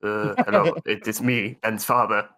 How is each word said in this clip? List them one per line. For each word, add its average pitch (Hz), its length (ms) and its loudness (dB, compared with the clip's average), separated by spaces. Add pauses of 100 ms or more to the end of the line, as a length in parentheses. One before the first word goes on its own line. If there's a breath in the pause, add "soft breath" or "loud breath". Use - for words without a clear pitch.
Uh, 104 320 -2 (100)
hello, 104 300 2 (100)
it - 220 -4
is 110 160 -6
me, 123 400 -2
Ben's 110 220 -2
father. 110 540 2